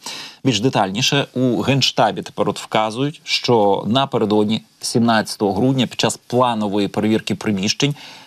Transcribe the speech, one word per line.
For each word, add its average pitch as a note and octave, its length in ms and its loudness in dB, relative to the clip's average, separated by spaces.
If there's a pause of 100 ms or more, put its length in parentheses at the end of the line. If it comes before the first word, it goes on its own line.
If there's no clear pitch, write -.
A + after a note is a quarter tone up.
(440)
Більш A2+ 160 0
детальніше, B2+ 720 0
у B2 260 0
Генштабі A#2+ 640 0
тепер G#2 260 -4
от G2 120 -2
вказують, A2+ 640 -2
що G#2 600 2
напередодні A2 760 0 (180)
сімнадцятого A2 720 0
грудня B2+ 340 2
під - 140 -8
час A2+ 160 0
планової G#2+ 720 0
перевірки G#2+ 460 0
приміщень G#2+ 600 -2 (320)